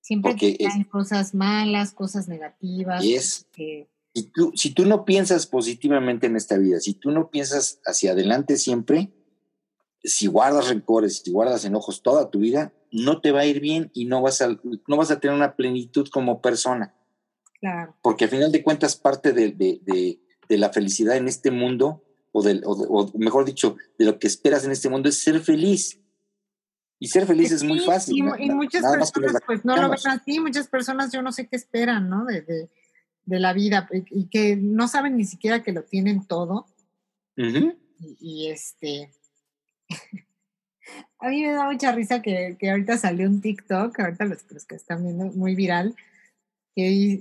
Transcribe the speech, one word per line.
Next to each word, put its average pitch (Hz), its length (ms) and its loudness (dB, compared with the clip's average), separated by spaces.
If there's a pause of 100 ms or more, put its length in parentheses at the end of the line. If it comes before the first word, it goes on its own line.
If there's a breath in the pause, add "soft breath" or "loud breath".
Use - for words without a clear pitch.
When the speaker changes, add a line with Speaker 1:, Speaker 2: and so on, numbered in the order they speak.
Speaker 1:
Siempre 214 320 0
Speaker 2:
Porque 202 200 2
Speaker 1:
te - 120 -4
traen 202 180 0
Speaker 2:
es - 60 -4
Speaker 1:
cosas 196 460 -2
malas, 202 580 0
cosas 190 360 -6
negativas, 180 760 -6
Speaker 2:
Y 123 100 4
es - 380 -4
Speaker 1:
que 156 360 -12 (260)
Speaker 2:
si 117 100 -6
tú, 165 320 0
si 147 160 -2
tú 180 140 4
no 208 180 4
piensas 190 420 2
positivamente 123 800 0
en 117 100 0
esta 104 220 0
vida, 92 220 4
si 101 140 -4
tú - 160 -4
no 160 200 0
piensas 139 540 -4
hacia 92 280 0
adelante 120 440 2
siempre, 131 560 0 (920)
si - 240 -2
guardas 127 420 4
rencores, 110 560 0
si 90 80 -6
guardas 110 320 2
enojos 101 380 -4
toda 139 280 2
tu 104 100 -2
vida, 131 320 0 (180)
no 135 300 0
te 151 120 4
va 139 80 4
a 143 60 4
ir 143 140 0
bien 156 340 -2
y 120 120 -6
no 127 160 0
vas 135 200 2
a, 123 60 2 (400)
no 147 80 2
vas 156 140 2
a 143 100 0
tener 143 160 2
una 143 180 0
plenitud 127 540 -2
como 123 320 -2
persona. 123 540 -2 (680)
Speaker 1:
Claro. 170 420 -8
Speaker 2:
Porque - 220 2
al - 60 0
final 143 220 2
de 151 100 2
cuentas - 340 2
parte 139 360 2
de, 113 200 2
de, 92 320 0
de, 92 360 -2 (280)
de 107 100 2
la 101 120 2
felicidad 113 460 0
en 127 120 0
este 127 220 -2
mundo, 127 520 0 (300)
o 107 100 2
del, 101 220 2
o 101 120 -2
de, 104 120 -2
o 101 300 0
mejor 113 260 2
dicho, 135 320 -2 (220 loud breath)
de 113 60 6
lo 107 140 2
que - 100 -4
esperas 139 360 2
en 135 80 -2
este 131 160 -2
mundo 135 200 0
es 143 100 0
ser 156 220 2
feliz. 165 600 0 (1000)
Y 127 100 -12
ser 190 180 2
feliz 165 260 4
es 147 100 0
muy 156 180 0
Speaker 1:
Sí, 359 40 -2
Speaker 2:
fácil, 190 320 0
Speaker 1:
y 277 60 2
Speaker 2:
na-, 285 80 2
Speaker 1:
mu-, 269 80 -6
y 277 100 -2
Speaker 2:
na-, 277 60 0
Speaker 1:
muchas 294 300 0
Speaker 2:
nada 277 120 4
más 302 160 0
que 320 80 -2
nos 262 120 0
Speaker 1:
personas, 240 100 0
Speaker 2:
la - 40 -14
Speaker 1:
pues, 226 200 -4
no 254 100 2
lo - 60 4
ven 269 160 2
Speaker 2:
creamos. 269 240 -2
Speaker 1:
así. 302 180 -4
Muchas 285 280 -4
personas 262 440 -4
yo 262 80 -4
no 254 120 -4
sé 247 160 -10
qué 254 80 -8
esperan, 233 520 0
¿no? 196 160 0
De, 220 180 -4
de, 160 280 -6 (560)
de 185 140 0
la 185 120 2
vida, 196 400 0
y, 185 280 -4
y 180 80 -4
que 208 280 2
no 208 320 0
saben 277 280 0
ni 220 80 2
siquiera 220 380 -2
que 214 100 -6
lo 170 100 -6
tienen 196 440 0
todo. 175 400 -4 (720)
Speaker 2:
Ujú. 135 400 0 (220)
Speaker 1:
Y, 156 220 -20
y, 156 300 -10
este, 147 600 -10 (800)
<laughs> - 1300 -20
a 247 100 -6
mí 285 160 -2
me 294 80 0
da 285 180 -2
mucha 262 220 0
risa 233 300 -2
que, 185 360 -4
que 196 120 -2
ahorita 202 280 0
salió 185 300 0
un 202 120 2
TikTok, 208 580 -4
ahorita 185 260 -4
los, 190 140 -6 (120)
los - 140 -20
que 160 120 -18
están 170 260 -8
viendo, 180 300 -6
muy 185 220 -2
viral, 185 400 0 (800 soft breath)
que, 196 460 2